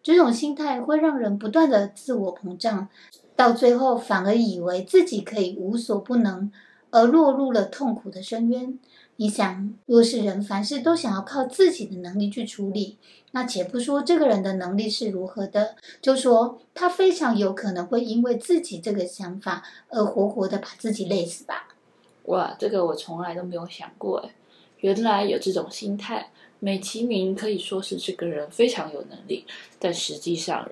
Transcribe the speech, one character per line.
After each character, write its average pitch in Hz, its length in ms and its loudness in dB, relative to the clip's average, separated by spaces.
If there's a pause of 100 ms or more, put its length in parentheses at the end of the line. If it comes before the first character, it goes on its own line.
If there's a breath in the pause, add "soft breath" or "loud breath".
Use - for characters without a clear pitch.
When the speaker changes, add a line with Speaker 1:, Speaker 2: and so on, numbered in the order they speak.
Speaker 1:
这 311 120 4
种 320 160 8
心 294 240 -2
态 285 240 -2
会 302 200 2
让 302 200 2
人 208 200 0
不 214 100 -6
断 277 220 4
的 202 180 4
自 - 240 -8
我 190 220 -2
膨 180 200 -10
胀， 196 340 -4 (460 soft breath)
到 240 200 6
最 240 200 6
后 254 220 2
反 196 300 -2
而 214 100 4
以 202 240 0
为 180 240 -2
自 359 220 6
己 208 160 -4
可 220 180 -4
以 190 180 -2
无 190 160 -4
所 226 240 -2
不 240 180 -2
能， 202 360 0 (380 soft breath)
而 233 160 8
落 285 260 6
入 269 180 0
了 214 140 2
痛 240 300 -4
苦 - 160 -10
的 185 120 -12
深 233 280 -2
渊。 254 280 -4 (400 soft breath)
你 214 120 0
想， 196 420 -2 (140)
若 233 160 8
是 233 180 2
人 202 220 -2
凡 202 200 -2
事 277 180 -4
都 330 140 4
想 247 160 -2
要 196 120 -2
靠 262 240 -4
自 349 260 4
己 240 140 -8
的 185 140 -10
能 180 180 -6
力 208 100 0
去 233 160 -6
处 208 240 -8
理， 196 300 -6 (320 soft breath)
那 254 140 -4
且 190 200 -4
不 240 160 -6
说 277 220 0
这 349 160 4
个 294 100 4
人 202 140 2
的 190 100 -2
能 185 240 -4
力 214 140 -2
是 214 180 -4
如 185 180 -6
何 196 200 -8
的， 214 280 -2 (280 loud breath)
就 269 120 4
说 240 460 4 (140)
他 359 120 0
非 381 240 4
常 277 240 2
有 196 200 0
可 202 180 -6
能 175 140 -6
会 240 180 0
因 233 180 0
为 240 140 2
自 339 240 2
己 196 180 -10
这 208 140 -4
个 185 140 -2
想 185 340 -12
法 180 220 -6 (260 loud breath)
而 220 160 0
活 196 240 2
活 202 180 -2
的 196 120 -2
把 - 180 -12
自 214 160 -4
己 202 140 -6
累 180 180 0
死 - 200 -10
吧。 - 240 -10 (560)
Speaker 2:
哇， - 340 -2
这 214 100 -2
个 196 160 0
我 160 100 0
从 170 280 -10
来 170 120 -8
都 180 80 -8
没 175 140 -8
有 170 100 -10
想 - 300 -16
过 - 220 -4
诶， - 140 -12 (480 soft breath)
原 196 220 2
来 208 220 2
有 - 140 0
这 - 120 -4
种 190 200 -2
心 202 260 -6
态。 - 340 -8 (280 soft breath)
美 196 200 -2
其 220 240 -8
名 190 320 0
可 214 140 -4
以 202 100 -2
说 190 240 -6
是 190 140 -8
这 185 160 -6
个 175 140 -8
人 151 240 -6
非 233 180 4
常 156 240 -6
有 139 160 -10
能 - 180 -20
力， - 200 -8 (320 loud breath)
但 175 140 -2
实 - 260 -6
际 170 180 -4
上 - 360 -6